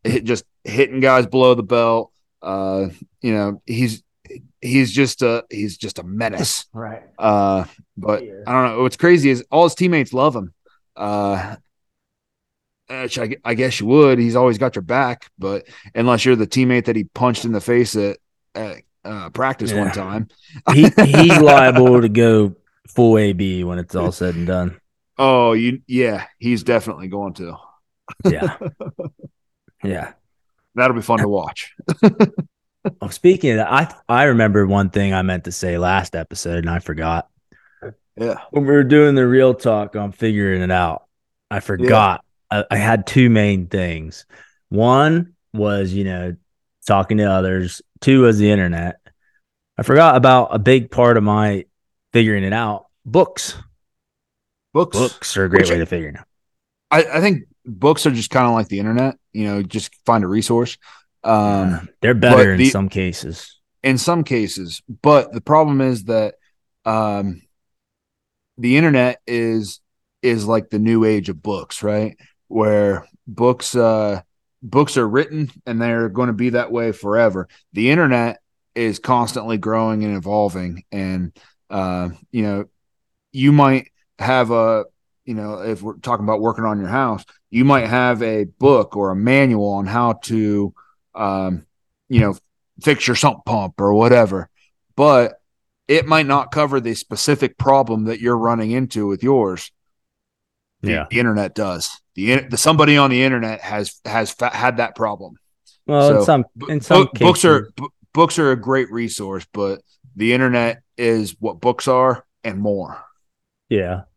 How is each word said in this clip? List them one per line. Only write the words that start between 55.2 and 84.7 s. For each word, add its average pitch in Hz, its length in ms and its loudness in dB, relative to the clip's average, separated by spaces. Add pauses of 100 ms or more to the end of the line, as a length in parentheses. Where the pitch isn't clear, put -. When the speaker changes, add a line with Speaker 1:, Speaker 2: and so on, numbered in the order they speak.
Speaker 2:
are 98 80 0
a 95 60 -2
great 92 140 4
Speaker 1:
Which 87 80 0
Speaker 2:
way 85 80 0
to 82 60 -2
figure 82 240 -8
it 73 80 -16
out. - 100 -20 (600)
Speaker 1:
I, 156 280 2
I - 20 0
think 185 240 0 (220)
books 123 400 0
are 151 60 2
just 113 200 -6
kinda 127 200 2
like 113 180 -2
the 98 100 -6
internet, 117 360 -2 (180)
you 107 100 -6
know, 101 180 -4
just 101 320 -8 (120)
find 113 180 2
a 92 40 -4
resource. 117 500 -2 (460)
Um, 104 480 2
Speaker 2:
Yeah, 85 100 -4 (200)
they're 117 120 4
better 123 240 4
Speaker 1:
but 117 140 6
Speaker 2:
in 92 60 0
Speaker 1:
the 127 120 4
Speaker 2:
some 98 180 -2
cases. 90 720 -8 (240)
Speaker 1:
In 131 140 0
some 170 260 -2
cases. 98 580 -6 (200)
But 147 320 4
the 113 80 -8
problem 151 400 2
is 123 240 -2
that, 110 300 -2 (500)
um, 104 560 -2 (1160)
the 123 200 2
internet 131 500 2
is, 113 540 -4 (400)
is 113 240 -2
like 113 240 -2
the 107 100 -4
new 113 240 2
age 107 240 0
of 85 160 -10
books, 98 400 -10
right? 104 320 -4 (320)
Where 104 580 0 (220)
books, 123 480 -2
uh, 110 460 0 (420)
books 131 320 0
are 117 140 0
written 147 420 -2 (140)
and 117 160 -6
they're 117 260 -2
gonna 120 260 -4
be 120 180 -4
that 120 200 -4
way 117 220 -4
forever. 101 560 -2 (240)
The 113 180 0
internet 131 480 0 (360)
is 113 240 -4
constantly 117 580 -4
growing 110 480 -2
and 104 100 -4
evolving. 92 800 -6
And, 92 420 -8 (340)
uh, 92 400 -6 (220)
you 113 120 -4
know, 104 220 -6 (680)
you 139 180 2
might 135 380 4 (300)
have 123 320 0
a, 113 340 0 (400)